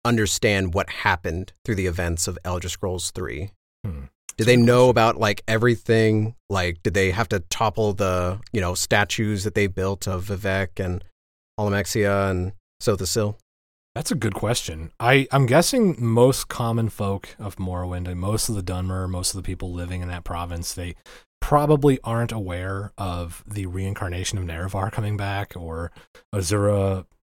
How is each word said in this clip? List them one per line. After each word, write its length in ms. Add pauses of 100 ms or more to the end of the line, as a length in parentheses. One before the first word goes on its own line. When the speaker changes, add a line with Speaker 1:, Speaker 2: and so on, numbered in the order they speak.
Speaker 1:
understand 680
what 160
happened 640 (120)
through 100
the 120
events 400
of 180
Elder 240
Scrolls 420
Three? 400 (320)
Speaker 2:
Hmm. 60 (480)
Speaker 1:
Did 80
Speaker 2:
That's 20
a 40
Speaker 1:
they 60
Speaker 2:
good 80
Speaker 1:
know 200
Speaker 2:
question. 60
Speaker 1:
about, 260
like, 300
everything? 880 (140)
Like, 340
did 100
they 180
have 180
to 100
topple 540
the, 460 (140)
you 80
know, 140
statues 720
that 100
they 120
built 400
of 180
Vivec 580
and 200 (560)
Almalexia 720
and 240 (280)
Sothisil? 560 (580)
Speaker 2:
That's 160
a 40
good 200
question. 640
I, 320
I'm 160
guessing 500
most 520
common 400
folk 500
of 160
Morrowind 520
and 120
most 280
of 60
the 80
Dunmer, 480
most 240
of 40
the 100
people 260
living 300
in 60
that 140
province, 520
they 180 (480)
probably 640
aren't 280
aware 640
of 520
the 180
reincarnation 720
of 80
Nerevar 460
coming 260
back 400
or 340 (420)
Azura 720 (260)